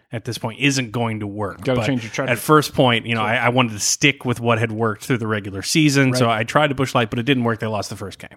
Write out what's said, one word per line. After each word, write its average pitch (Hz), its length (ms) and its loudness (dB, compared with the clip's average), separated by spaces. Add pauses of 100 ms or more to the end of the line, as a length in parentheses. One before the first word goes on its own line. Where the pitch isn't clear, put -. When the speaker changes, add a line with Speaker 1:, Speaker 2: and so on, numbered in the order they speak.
(120)
Speaker 1:
at 117 140 -10
this 117 120 -8
point 113 220 -8
isn't 131 320 0
going 113 300 -2
to 104 60 -6
work. 98 360 -8
Speaker 2:
Gotta 127 160 0
Speaker 1:
But 110 80 0
Speaker 2:
change 127 160 -2
your 110 80 -12
chart. 135 180 -4
Speaker 1:
at 120 80 0
first 151 360 4
point, 120 320 2
you 117 100 -2
know, 113 60 0
Speaker 2:
Sure. 107 80 0
Speaker 1:
I, 117 80 2
I 120 100 0
wanted 120 240 2
to 104 80 -8
stick - 460 0
with 120 160 -2
what 117 180 2
had 113 140 -2
worked 110 320 -4
through 123 140 0
the 113 80 -2
regular 101 340 -4
season. 139 520 4
So 127 120 2
Speaker 2:
Right. 113 140 0
Speaker 1:
I 110 40 -2
tried 147 240 2
to 143 80 -2
Busch 131 180 -2
Light, 117 160 2
but 123 80 -4
it 120 60 -2
didn't 127 220 2
work. 113 160 -2
They 113 60 -4
lost 104 220 -4
the 110 60 -10
first 98 240 -12
game. - 180 -18